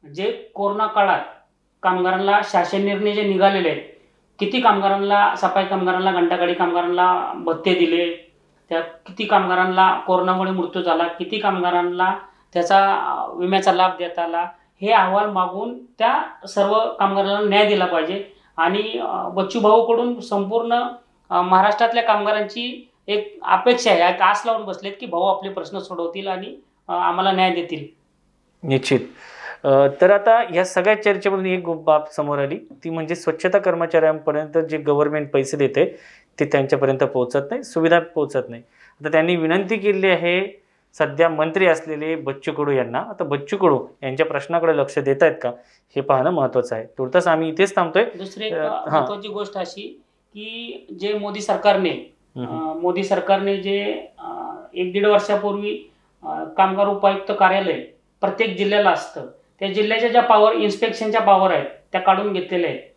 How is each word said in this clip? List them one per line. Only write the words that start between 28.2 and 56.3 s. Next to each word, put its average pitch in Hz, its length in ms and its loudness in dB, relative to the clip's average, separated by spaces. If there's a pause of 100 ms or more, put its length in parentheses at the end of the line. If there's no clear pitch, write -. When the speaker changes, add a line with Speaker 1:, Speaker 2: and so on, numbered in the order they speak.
Speaker 2:
निश्चित. 131 320 2 (640)
अ, 147 40 0 (320)
तर 185 100 6
आता 208 340 4 (100)
या 180 100 2
सगळ्या 196 380 0
चर्चेमधून 196 440 0
एक 185 180 -2
गो-, 165 180 -6
बाब 151 240 2
समोर 147 320 -4
आली, 139 200 -4 (260)
ती 165 60 -8
म्हणजे 160 240 -4
स्वच्छता 165 440 0
कर्मचाऱ्यांपर्यंत 156 1000 0
जे 156 200 -2
government 147 520 0
पैसे 135 260 0
देते 139 440 0 (400)
ते - 40 2
त्यांच्यापर्यंत 135 540 0
पोहोचत 131 400 0 (120)
नाही, 262 120 -6
सुविधा 165 380 2
पोहोचत 143 480 -4
नाही. 117 140 -16 (380)
आता 151 120 -6
त्यांनी 165 240 2
विनंती 180 400 0
केली 190 300 0
आहे 180 600 0 (320)
सध्या 151 300 2
मंत्री 160 380 0
असलेले 160 480 0
बच्चू 139 380 -6
कडू 147 180 -2
यांना. 123 280 0
आता 202 260 -8
बच्चू 143 320 -6
कडू 165 300 2 (160)
यांच्या 135 240 -2
प्रश्नाकडे 160 500 0
लक्ष 139 220 -2
देत 139 240 0
आहेत 151 200 4
का 123 60 -2 (480)
हे 139 40 -2
पाहणं 139 300 2
महत्त्वाचं 131 460 -2
आहे. 113 100 -10
तुर्तास 135 400 0
आम्ही 160 220 2
इथेच 185 280 0
थांबतोय. 175 280 2
Speaker 1:
दुसरी 196 420 -12
एक 220 60 -6
Speaker 2:
अ, 156 160 -4
हां. - 240 -6
Speaker 1:
महत्त्वाची 196 360 -2
गोष्ट 202 280 -10
अशी - 460 -12 (320)
की 226 520 -16 (140)
जे 208 180 -4
मोदी 202 220 -8
सरकारने, 190 760 0 (220)
Speaker 2:
हम्म. 123 100 -6
Speaker 1:
अ, 160 260 -6
मोदी 175 320 -2
सरकारने 196 520 0
जे, 196 500 -4 (120)
अ, - 360 -12 (200)
एक 180 180 -4
दीड 202 140 0
वर्षापूर्वी, 208 840 0 (300)
अ, 156 220 -8 (120)